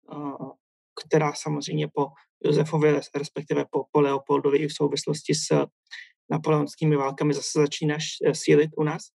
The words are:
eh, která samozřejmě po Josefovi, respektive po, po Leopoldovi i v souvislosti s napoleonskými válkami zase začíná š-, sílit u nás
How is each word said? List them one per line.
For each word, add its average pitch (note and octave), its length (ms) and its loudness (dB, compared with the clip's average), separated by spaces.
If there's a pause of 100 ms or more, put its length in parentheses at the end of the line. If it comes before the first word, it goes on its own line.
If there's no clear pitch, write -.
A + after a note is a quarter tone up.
(120)
eh, C#3+ 320 -10 (600)
která D3+ 260 2
samozřejmě D3+ 640 -4
po C#3+ 120 0 (380)
Josefovi, D3+ 560 2 (140)
respektive C#3+ 560 -4
po, C#3 220 -2
po D3+ 80 4
Leopoldovi C#3 580 2
i D3+ 100 0
v D3+ 60 -8
souvislosti D3 600 -2
s D3+ 340 0 (640)
napoleonskými D3+ 680 0
válkami C#3 380 0
zase C#3+ 240 -4
začíná D3 380 0
š-, D#3 380 -2
sílit D#3 420 4
u D#3 80 0
nás D3+ 180 -4 (120)